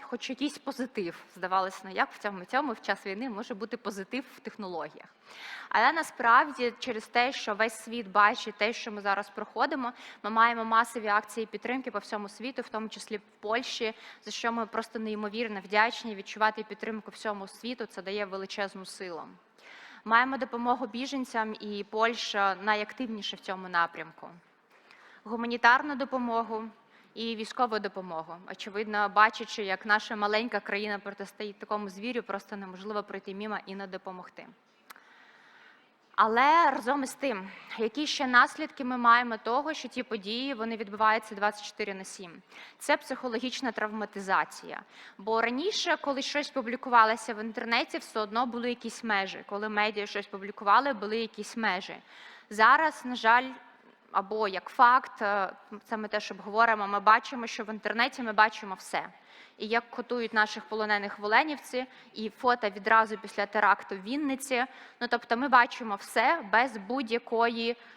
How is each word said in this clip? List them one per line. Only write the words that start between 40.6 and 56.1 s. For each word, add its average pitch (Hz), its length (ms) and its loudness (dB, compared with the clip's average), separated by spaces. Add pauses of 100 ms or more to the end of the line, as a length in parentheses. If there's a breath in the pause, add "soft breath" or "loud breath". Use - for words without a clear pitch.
відбуваються 214 580 0
двадцять 208 320 -2
чотири 202 280 -8
на 190 100 -10
сім? 180 380 -16 (360 loud breath)
Це 294 180 2
психологічна 254 760 -4
травматизація. 196 1120 -2 (360 loud breath)
Бо 220 240 0
раніше, 311 580 0
коли 269 220 -4
щось 285 280 -4
публікувалося 233 840 2
в 208 60 -10
інтернеті, 233 580 -2
все - 220 -6
одно 220 260 -2
були 233 220 -4
якісь 240 360 -6
межі. 196 420 -2
Коли 208 220 -6
медіа 208 380 0
щось 202 200 -6
публікували, 202 640 2
були 208 260 -4
якісь 220 380 -8
межі. 208 400 -4 (540 loud breath)
Зараз, 269 540 6
на 247 120 -6
жаль, 240 340 4 (600)
або 202 360 0
як 185 160 -6
факт, 254 580 6
е, 202 300 0 (320)
це 226 120 -4
ми 214 120 -4
теж 208 220 -2